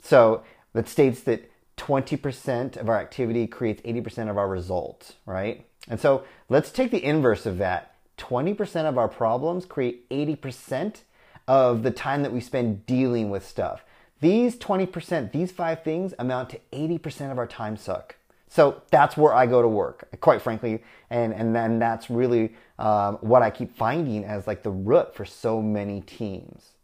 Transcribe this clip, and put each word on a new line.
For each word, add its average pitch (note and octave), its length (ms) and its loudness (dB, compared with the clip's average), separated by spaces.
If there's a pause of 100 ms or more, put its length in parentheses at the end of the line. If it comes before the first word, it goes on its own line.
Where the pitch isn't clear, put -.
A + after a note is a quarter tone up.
So A2+ 400 6 (300)
that A2+ 160 -4
states C3 360 2
that A#2 240 -2 (280)
twenty C#3 400 -2
percent C3 600 -6
of A2+ 120 -6
our A2 100 0
activity A2+ 480 -4
creates A2 380 -6
eighty A#2 160 -6
percent G#2+ 300 -8
of G2+ 60 -4
our G2+ 120 0
result, F#2 640 -8 (120)
right? G2 400 -8 (220)
And A2+ 100 -8
so C3+ 260 2 (260)
let's D#3+ 200 2
take B3+ 200 -2
the G#3 120 -2
inverse C3+ 440 2
of F#2 120 -4
that. F2+ 360 -4 (220)
Twenty C#3 360 -4
percent F#3 340 -4
of C3+ 120 0
our A2+ 100 2
problems C#3 560 -2
create - 460 -6
eighty D3 260 -2
percent C3+ 680 -8 (440)
of B2+ 340 6
the B2+ 80 2
time C#3+ 320 -4
that B2 100 -2
we B2 80 -4
spend A2+ 440 -4
dealing B2 460 0
with G2 160 -6
stuff. - 380 -6 (360)
These A3+ 380 4
twenty F#3+ 280 -2
percent, E3 460 -6
these F3+ 200 -4
five E3 300 -4
things F3+ 360 -4
amount B2+ 320 -4
to - 100 -18 (120)
eighty D#3+ 260 -4
percent C#3+ 340 -10
of B2+ 60 -6
our A#2+ 80 -4
time A2 300 -8
suck. - 400 -10 (360)
So C#3+ 380 4
that's D3 260 4
where D3 160 6
I B2+ 140 6
go A#2+ 160 6
to A#2 60 6
work, G2+ 400 -2 (120)
quite C3 220 6
frankly, A2+ 400 -4 (260)
and, A#2 240 0
and A2+ 220 0
then A2+ 240 0
that's A2+ 320 -2
really, A#2+ 460 0 (240)
um, G#2 400 0
what A#2 220 6
I A2 80 2
keep - 260 -10
finding A#2 480 -2
as, G#2 240 -8
like, G2+ 160 -6
the G#2 80 -4
root G2+ 420 2
for G#2 100 -12
so A2+ 380 -4
many G#2 380 -4
teams. - 720 -12 (120)